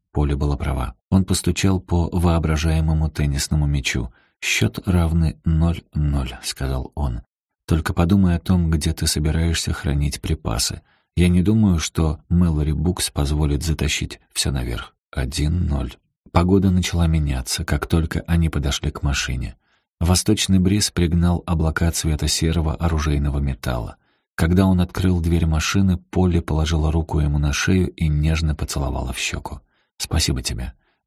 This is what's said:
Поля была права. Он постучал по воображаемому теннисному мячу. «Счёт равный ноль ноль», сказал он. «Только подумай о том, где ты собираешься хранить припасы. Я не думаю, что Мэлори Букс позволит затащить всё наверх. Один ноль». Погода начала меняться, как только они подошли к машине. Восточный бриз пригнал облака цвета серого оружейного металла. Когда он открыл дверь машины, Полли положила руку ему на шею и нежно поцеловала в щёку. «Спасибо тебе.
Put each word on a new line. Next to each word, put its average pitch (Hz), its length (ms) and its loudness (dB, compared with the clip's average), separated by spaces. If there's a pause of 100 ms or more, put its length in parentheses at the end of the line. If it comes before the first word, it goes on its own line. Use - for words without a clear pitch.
(120)
Поля 71 240 0
была 71 200 0
права. 65 380 -4 (160)
Он 95 160 4
постучал 92 540 0
по 85 300 0
воображаемому 80 1000 2
теннисному 73 560 0
мячу. 67 440 -2 (300)
«Счёт - 460 -2
равный 85 580 2
ноль 82 380 2 (100)
ноль», 71 500 -2
сказал 65 520 -6
он. 60 260 -4 (460)
«Только 80 260 0
подумай 90 440 4
о 80 40 -2
том, 87 300 2
где 80 240 0
ты 78 120 -4
собираешься 80 680 0
хранить 73 480 -2
припасы. - 580 -4 (340)
Я 87 140 4
не 87 140 4
думаю, 101 360 4
что 78 420 -2 (100)
Мэлори 78 420 2
Букс 76 380 -2
позволит 73 520 0
затащить - 560 -4 (140)
всё - 180 -4
наверх. 62 440 -6 (160)
Один 76 560 -2
ноль». 65 280 -4 (380)
Погода 92 380 4
начала 87 360 2
меняться, 73 600 -2
как - 200 -2
только 80 400 0
они 82 220 2
подошли 71 420 -2
к - 120 -10
машине. 65 540 -4 (440)
Восточный 92 600 2
бриз 98 320 2
пригнал 87 520 2
облака 80 460 0
цвета 76 380 -2
серого 80 460 0
оружейного 73 680 0
металла. 64 560 -4 (400)
Когда 90 300 4
он 92 140 4
открыл 90 400 0
дверь 82 260 2
машины, 87 500 2
Полли 90 420 0
положила 78 540 0
руку 78 260 0
ему 73 200 2
на 73 140 0
шею 92 380 0
и - 160 -2
нежно 76 480 0
поцеловала 65 580 -4
в - 60 -10
щёку. - 420 -8 (380)
«Спасибо 71 440 -2
тебе. 58 320 -8 (320)